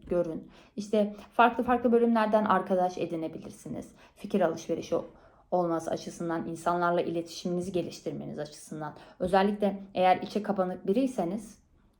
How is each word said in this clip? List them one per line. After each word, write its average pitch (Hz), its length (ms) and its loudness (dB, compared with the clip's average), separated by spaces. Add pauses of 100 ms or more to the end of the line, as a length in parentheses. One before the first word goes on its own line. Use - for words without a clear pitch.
görün. 170 440 -2 (260)
İşte 208 400 0 (160)
farklı 240 320 4
farklı 247 280 2
bölümlerden 226 520 4
arkadaş 180 540 2
edinebilirsiniz. - 920 -8 (240)
Fikir 202 240 -2
alışverişi 165 560 -2 (540)
olması 170 400 0
açısından, 170 560 -6
insanlarla 175 540 0
iletişiminizi 175 720 -4
geliştirmeniz 156 680 -6
açısından. 151 560 -12 (240)
Özellikle 196 640 2 (120)
eğer 185 220 6
içe - 260 -4
kapanık 185 440 -2
biriyseniz, 208 720 -2 (420)